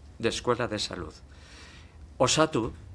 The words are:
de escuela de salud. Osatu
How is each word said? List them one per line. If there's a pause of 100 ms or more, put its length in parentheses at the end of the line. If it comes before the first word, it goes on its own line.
(160)
de
escuela
de
salud. (1040)
Osatu (220)